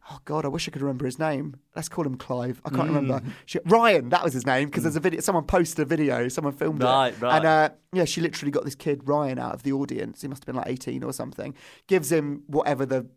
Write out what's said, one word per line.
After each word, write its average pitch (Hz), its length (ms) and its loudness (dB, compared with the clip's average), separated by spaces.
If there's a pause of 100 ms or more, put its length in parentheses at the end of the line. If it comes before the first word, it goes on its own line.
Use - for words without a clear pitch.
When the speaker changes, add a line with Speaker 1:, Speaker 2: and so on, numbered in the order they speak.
(120)
Speaker 1:
Oh, 143 120 -16
God, 151 220 -4
I 139 40 0
wish - 180 -4
I 156 40 -10
could 139 120 -6
remember 135 240 -2
his 131 100 -4
name. 147 380 -4 (200)
Let's 160 140 -8
call 165 160 -4
him 131 100 -2
Clive. 123 480 -6
I - 60 -8
can't 131 220 0
Speaker 2:
Mm. 147 40 2
Speaker 1:
remember. 135 260 0 (260)
She, - 180 -6
Ryan, 190 440 6
that 175 140 2
was 147 100 0
his 127 120 -4
name, 139 240 2
'cause - 140 -2
there's 156 120 0
a 160 40 0
video, 175 200 0
someone 170 260 0
posted 170 360 2
a 143 40 4
video, 131 420 2
someone 143 260 -2
filmed - 300 0
Speaker 2:
Right, 127 240 6
Speaker 1:
it. 117 120 -4
Speaker 2:
right. 123 180 4
Speaker 1:
And, 156 80 2
uh, 156 240 6 (220)
yeah, 185 140 2
she - 160 -2
literally 143 300 -2
got 143 140 -6
this 139 100 -8
kid, 143 340 -2
Ryan, 143 300 0
out 123 160 -4
of 123 80 -14
the 139 100 -2
audience. 135 480 -4
He 139 60 -10
must 135 160 -12
have - 20 -20
been, 127 120 -8
like, - 100 -4
eighteen 131 360 -6
or 127 80 -6
something. 131 440 -10 (320)
Gives 165 240 2
him 147 340 0
whatever 139 400 0
the 127 320 -2